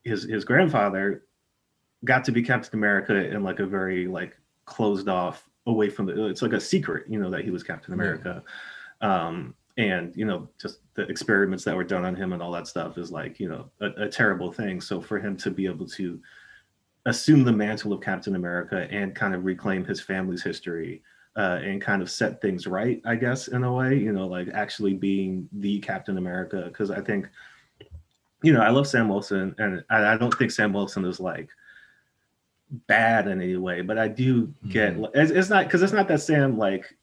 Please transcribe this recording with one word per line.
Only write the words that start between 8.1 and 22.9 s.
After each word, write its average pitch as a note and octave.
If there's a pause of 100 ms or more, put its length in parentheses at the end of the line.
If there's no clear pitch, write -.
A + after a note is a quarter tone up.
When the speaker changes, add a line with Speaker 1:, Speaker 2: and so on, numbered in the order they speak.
Speaker 1:
Um, F2 (220)
and, F2+
you G#2+
know, F2+ (100)
just - (160)
the G#2
experiments G2
that -
were F2+
done F2+
on F#2
him F#2
and F2
all F2
that E2+
stuff E2+
is, F2
like, E2
you F#2
know, - (100)
a, G#2
a G2+
terrible F#2
thing. F#2
So F#2
for G2
him G2
to F#2+
be F#2+
able F2
to F2 (840)
assume C3+
the A#2+
mantle G#2
of F#2
Captain F#2+
America F2
and G2
kind G2
of F2+
reclaim F#2
his G2+
family's F#2
history, E2 (320)
uh, F#2
and G2
kind G2
of F2
set -
things F#2
right, G2+